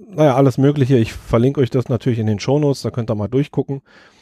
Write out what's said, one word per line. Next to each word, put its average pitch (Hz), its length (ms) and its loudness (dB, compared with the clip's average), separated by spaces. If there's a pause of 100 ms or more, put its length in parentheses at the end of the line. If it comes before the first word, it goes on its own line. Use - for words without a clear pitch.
naja, 156 260 2
alles 135 220 2
Mögliche. 139 400 2
Ich 113 160 0
verlinke 127 460 0
euch 131 100 0
das 127 200 -4
natürlich 120 300 -2
in 110 80 -2
den 107 120 0
Shownotes, 143 440 0
da 117 60 -4
könnt 117 220 -6
ihr 110 40 -4
mal 104 120 -4
durchgucken. 139 540 -4 (400)